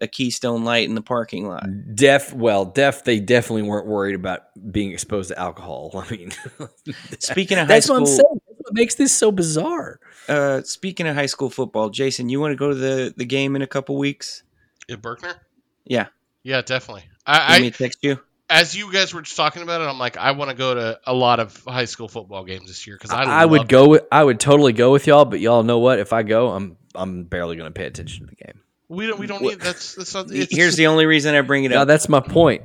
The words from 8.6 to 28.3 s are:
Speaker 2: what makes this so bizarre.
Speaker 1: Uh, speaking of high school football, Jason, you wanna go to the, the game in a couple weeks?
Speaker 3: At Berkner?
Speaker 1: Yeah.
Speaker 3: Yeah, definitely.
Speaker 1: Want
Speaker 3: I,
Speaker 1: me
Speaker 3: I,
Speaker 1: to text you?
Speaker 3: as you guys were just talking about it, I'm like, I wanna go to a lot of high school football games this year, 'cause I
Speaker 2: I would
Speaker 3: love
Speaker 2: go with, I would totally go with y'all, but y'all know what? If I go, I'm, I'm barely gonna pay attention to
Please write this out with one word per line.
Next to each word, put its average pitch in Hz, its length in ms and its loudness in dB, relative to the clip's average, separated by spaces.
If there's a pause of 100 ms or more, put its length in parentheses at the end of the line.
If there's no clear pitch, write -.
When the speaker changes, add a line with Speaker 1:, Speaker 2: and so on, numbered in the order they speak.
Speaker 2:
what 202 100 -12
makes 233 220 0
this 269 160 2
so 220 200 2
bizarre. 180 680 -4 (280)
Speaker 1:
Uh, 139 340 0
speaking 180 440 -8
of 151 80 -2
high 143 120 -2
school 131 240 -6
football, 110 400 -4
Jason, 131 380 -4
you 135 120 -2
wanna 147 160 -2
go 139 120 -2
to 143 60 0
the, 131 420 -4
the 127 80 -6
game 135 320 -2
in 139 60 -4
a 131 40 -6
couple 139 300 -6
weeks? - 460 -6 (480)
Speaker 3:
At 113 100 -14
Berkner? 120 340 -12 (520)
Speaker 1:
Yeah. 113 200 -2 (360)
Speaker 3:
Yeah, 131 200 -4
definitely. 117 420 -8 (220)
Speaker 1:
Want 147 240 2
Speaker 3:
I, 180 100 6
Speaker 1:
me 123 60 0
Speaker 3:
I, 117 40 -4
Speaker 1:
to - 80 -16
text 127 240 -6
you? 139 160 0 (300)
Speaker 3:
as 165 280 2
you 202 160 -12
guys 190 220 -2
were 165 80 -12
just - 140 -14
talking 160 260 -2
about 170 180 -6
it, 160 40 -4
I'm 135 140 -6
like, 123 180 -4
I 123 160 0
wanna 139 220 -6
go 127 200 -2
to 113 320 -4
a 127 80 -2
lot 120 240 2
of 107 260 -6
high 127 200 -4
school 113 240 -12
football 98 360 -14
games 92 220 -14
this 90 200 -18
year, 104 120 -20
'cause 104 140 -12
I 127 100 -2
Speaker 2:
I 151 220 4
would 156 160 6
Speaker 3:
love 117 80 -6
Speaker 2:
go 131 200 10
with, 156 220 8
I 147 140 6
would 120 160 2
totally 143 320 6
go 120 180 4
with 139 160 4
y'all, 147 180 8
but 101 160 -6
y'all 113 220 4
know 117 160 2
what? 123 220 4
If 101 120 -4
I 113 120 0
go, 113 260 2
I'm, 95 260 -8 (180)
I'm 90 300 -8
barely 87 320 -6
gonna 80 140 -14
pay 85 160 -12
attention - 400 -14
to - 40 -20